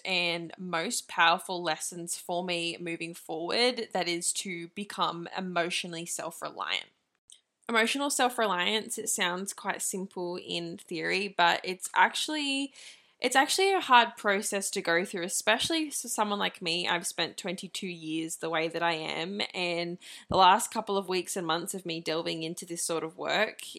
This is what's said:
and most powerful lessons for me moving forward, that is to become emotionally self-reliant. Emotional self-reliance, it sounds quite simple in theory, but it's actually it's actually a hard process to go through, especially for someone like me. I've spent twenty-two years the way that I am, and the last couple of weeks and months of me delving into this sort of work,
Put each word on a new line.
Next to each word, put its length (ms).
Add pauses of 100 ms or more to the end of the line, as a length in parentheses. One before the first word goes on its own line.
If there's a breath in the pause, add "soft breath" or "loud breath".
and 520
most 520
powerful 520
lessons 560
for 280
me 340
moving 360
forward, 800
that 140
is 280
to 420
become 600
emotionally 680
self-reliant. 800 (800 loud breath)
Emotional 400
self-reliance, 880
it 120
sounds 440
quite 300
simple 540
in 420
theory, 580
but 280
it's 320
actually 760 (480 loud breath)
it's 140
actually 400
a 60
hard 360
process 540
to 100
go 240
through, 200
especially 640
for 160
someone 320
like 240
me. 240
I've 200
spent 300
twenty-two 520
years 480
the 120
way 200
that 140
I 100
am, 480 (120)
and 460 (300 loud breath)
the 80
last 340
couple 260
of 120
weeks 280
and 80
months 300
of 100
me 160
delving 440
into 200
this 200
sort 180
of 160
work, 440 (160)